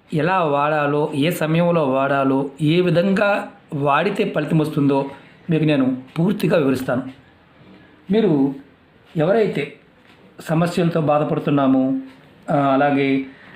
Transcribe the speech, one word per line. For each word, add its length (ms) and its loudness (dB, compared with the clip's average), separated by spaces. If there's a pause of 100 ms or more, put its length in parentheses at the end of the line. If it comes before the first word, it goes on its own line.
(160)
ఎలా 300 0
వాడాలో, 720 0
ఏ 160 0
సమయంలో 540 0
వాడాలో, 640 0 (120)
ఏ 180 2
విధంగా 680 0 (260)
వాడితే 640 0
ఫలితం 220 0
వస్తుందో 520 0 (400)
మీకు 140 0
నేను 380 0 (160)
పూర్తిగా 400 0
వివరిస్తాను. 440 -2 (1080)
మీరు 440 2 (640)
ఎవరైతే 560 0 (680)
సమస్యలతో 600 0
బాధపడుతున్నాము, 1000 0 (500)
ఆ, 60 0
అలాగే 680 2 (320)